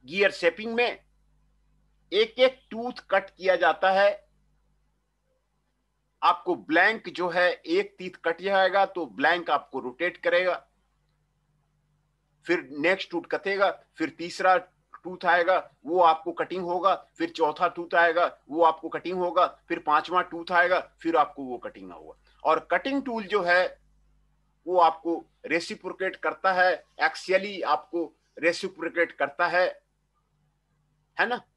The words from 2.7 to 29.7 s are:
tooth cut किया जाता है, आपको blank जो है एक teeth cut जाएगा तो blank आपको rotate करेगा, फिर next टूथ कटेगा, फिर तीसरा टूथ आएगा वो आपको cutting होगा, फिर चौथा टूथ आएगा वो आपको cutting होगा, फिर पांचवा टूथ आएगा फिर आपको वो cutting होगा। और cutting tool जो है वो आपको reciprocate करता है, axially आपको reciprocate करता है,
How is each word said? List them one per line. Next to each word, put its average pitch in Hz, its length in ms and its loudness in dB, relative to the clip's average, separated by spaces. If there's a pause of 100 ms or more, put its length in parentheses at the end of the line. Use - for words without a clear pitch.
tooth 233 280 -10 (100)
cut 190 200 0
किया 185 260 0
जाता 170 360 2
है, 202 200 4 (2000)
आपको 170 340 2
blank 175 600 2
जो 175 140 -4
है 180 220 2
एक 190 480 -2
teeth 180 120 -10 (140)
cut 170 160 -2
जाएगा 190 440 2
तो 180 200 -8
blank 156 440 -2
आपको 139 300 -2
rotate 127 380 -6
करेगा, 175 360 0 (1900)
फिर 165 220 -2 (120)
next 185 320 0
टूथ 170 200 -8
कटेगा, 196 380 0 (260)
फिर 160 140 -4 (100)
तीसरा 185 360 2 (480)
टूथ 185 220 -12
आएगा 175 320 2 (280)
वो 170 180 -2
आपको 165 280 4
cutting 175 340 -6
होगा, 175 300 2 (220)
फिर 165 120 -4
चौथा 160 380 0
टूथ 170 280 -6
आएगा 170 300 4 (240)
वो 160 140 2
आपको 160 260 2
cutting 175 300 -8
होगा, 175 260 2 (220)
फिर 170 200 -4
पांचवा 160 340 0 (100)
टूथ 170 200 -10
आएगा 175 280 2 (220)
फिर 165 160 0
आपको 139 260 0
वो 127 140 -10
cutting 95 340 -14
होगा। 78 240 -20 (280)
और 160 280 0
cutting 269 340 -2
tool 226 200 -6
जो 190 180 -2
है 175 220 4 (1000)
वो 180 140 0
आपको 165 440 2 (220)
reciprocate 185 680 -6
करता 165 380 -2
है, 180 300 2 (180)
axially 190 640 -2
आपको 151 460 -2 (260)
reciprocate 165 720 -2
करता 139 360 -2
है, 175 200 2 (1500)